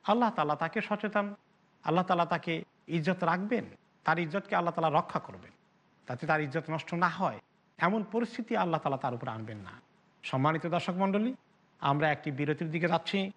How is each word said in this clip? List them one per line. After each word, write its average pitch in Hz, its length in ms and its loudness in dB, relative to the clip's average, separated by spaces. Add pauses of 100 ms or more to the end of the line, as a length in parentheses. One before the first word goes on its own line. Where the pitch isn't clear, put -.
আল্লাহ 220 300 4
তাআলা 147 280 2
তাকে 165 160 -2 (100)
সচেতন, 208 360 0 (580)
আল্লাহ 175 240 2
তাআলা 175 260 4
তাকে 165 200 -2 (440)
ইজ্জত 175 220 0 (100)
রাখবেন, 196 360 0 (400)
তার 160 200 4
ইজ্জতকে 190 340 -4
আল্লাহ 170 160 0
তাআলা 160 200 2
রক্ষা 165 320 0
করবেন, 90 260 -18 (540)
তাতে 127 220 -6
তার 156 160 4
ইজ্জত 147 280 -4
নষ্ট 156 160 -6 (140)
না 175 60 4 (100)
হয়, 139 200 0 (400)
এমন 196 220 2 (120)
পরিস্থিতি 233 400 -2 (100)
আল্লাহ 160 200 2
তাআলা 135 200 0
তার 127 140 0
উপর 113 180 -8
আনবেন 110 320 -10
না। - 60 -16 (500)
সম্মানিত 147 420 2 (100)
দর্শক 175 260 0
মণ্ডলী, 208 300 2 (500)
আমরা 147 340 2
একটি 147 140 -6 (100)
বিরতির 151 340 0
দিকে 170 200 0
যাচ্ছি। - 260 0 (180)